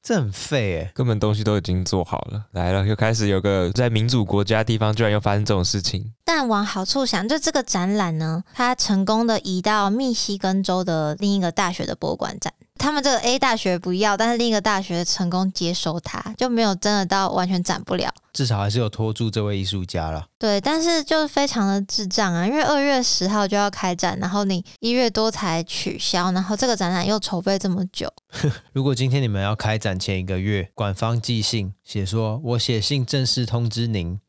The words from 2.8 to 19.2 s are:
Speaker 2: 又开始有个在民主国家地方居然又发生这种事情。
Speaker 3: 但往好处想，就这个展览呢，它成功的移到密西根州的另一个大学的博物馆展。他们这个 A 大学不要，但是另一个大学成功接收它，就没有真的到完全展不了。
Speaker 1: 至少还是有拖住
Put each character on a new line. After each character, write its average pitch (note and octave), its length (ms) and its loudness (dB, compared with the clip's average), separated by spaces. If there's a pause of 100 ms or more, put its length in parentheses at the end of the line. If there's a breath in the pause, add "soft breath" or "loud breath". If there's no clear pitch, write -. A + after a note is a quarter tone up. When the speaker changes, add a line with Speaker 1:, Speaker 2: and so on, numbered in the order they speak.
Speaker 2:
又 G#2+ 80 2
开 A2 180 2
始 G#2+ 140 2
有 F#2+ 140 2
个 F#2 320 2
在 B2 160 2
民 A2 180 2
主 A#2+ 160 2
国 G2+ 180 2
家 A2 220 2
地 A2+ 140 0
方 G#2+ 180 2
居 A#2 80 2
然 G#2 80 4
又 G#2 80 4
发 G2+ 140 2
生 G#2 100 2
这 G#2 100 2
种 F#2 100 2
事 G2 180 0
情。 G2+ 320 -4 (100)
Speaker 3:
但 D#4 240 2
往 G#3 180 2
好 F#3+ 200 -4
处 C4+ 200 0
想， G3 220 0
就 D4 100 0
这 D#4 140 0
个 C#4 100 2
展 F#3+ 340 0
览 F3 220 0
呢， D#3+ 240 -2 (120)
它 B3 200 0
成 G3 300 2
功 A3 240 2
的 A3 140 2
移 F#3 200 -2
到 G#3 280 2
密 B3 240 0
西 G#3 240 -2
根 F#3+ 260 0
州 F#3 180 0
的 D#3+ 340 0
另 G3+ 200 2
一 G3 60 2
个 F3 100 0
大 F#3 220 0
学 - 120 -4
的 - 80 -4
博 - 200 -4
物 - 20 -2
馆 - 240 -6
展。 - 140 -6 (240)
他 C#4+ 140 0
们 C#4+ 120 -2
这 C#4 80 4
个 B3 80 2
A B3 180 2
大 B3+ 180 2
学 F#3 220 0
不 F3+ 160 -4
要， G3+ 240 2
但 A3+ 140 2
是 A#3+ 60 0
另 A#3+ 100 2
一 A3+ 40 2
个 G#3 80 2
大 G3+ 220 2
学 F3 240 -2
成 F3 240 0
功 F#3 220 0
接 F3 200 -2
收 E3+ 280 -2
它， - 360 -8
就 B3+ 140 -2
没 A#3 140 2
有 G3+ 100 2
真 G#3 180 0
的 G3+ 140 2
到 F#3+ 240 2
完 F3+ 180 0
全 F#3 140 0
展 F3+ 220 -2
不 - 100 -4
了。 - 180 -2 (220)
Speaker 1:
至 C#3 100 -2
少 A2+ 140 0
还 G2+ 100 0
是 G#2+ 120 0
有 A2 100 0
拖 A2 240 -4
住 A2+ 160 -2